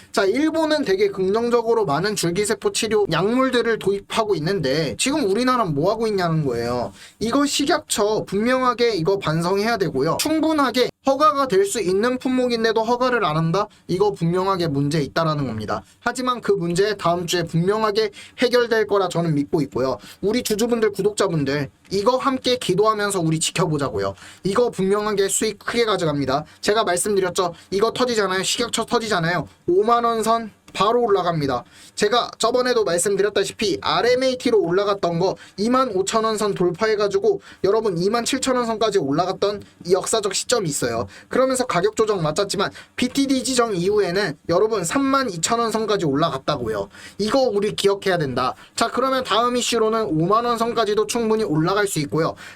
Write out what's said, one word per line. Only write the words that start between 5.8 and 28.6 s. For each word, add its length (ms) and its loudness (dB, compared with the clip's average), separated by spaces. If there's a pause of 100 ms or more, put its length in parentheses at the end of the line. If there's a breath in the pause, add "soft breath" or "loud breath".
하고 160 -2
있냐는 380 0
거예요. 460 -2 (280 loud breath)
이거 260 2
식약처 800 0
분명하게 680 0
이거 240 0
반성해야 580 0
되고요. 420 0
충분하게 680 0 (160)
허가가 420 4
될 200 4
수 140 -4
있는 360 0
품목인데도 680 0
허가를 420 0
안 120 0
한다? 300 0 (200 soft breath)
이거 240 2
분명하게 560 0
문제 340 0
있다라는 460 -2
겁니다. 360 -6 (160 soft breath)
하지만 420 -4
그 100 0
문제 440 0
다음 320 -2
주에 160 -2
분명하게 680 0 (280 loud breath)
해결될 480 2
거라 220 2
저는 260 0
믿고 280 0
있고요. 340 -2 (240 loud breath)
우리 220 0
주주분들, 480 0
구독자분들, 800 -2 (220)
이거 260 0
함께 400 -2
기도하면서 600 0
우리 200 0
지켜보자고요. 760 -2 (280 loud breath)
이거 260 0
분명하게 580 0
수익 320 -2
크게 260 -2
가져갑니다. 600 -2 (160 loud breath)
제가 220 2
말씀드렸죠. 720 0 (180 loud breath)
이거 200 0
터지잖아요. 520 0
식약처 420 -2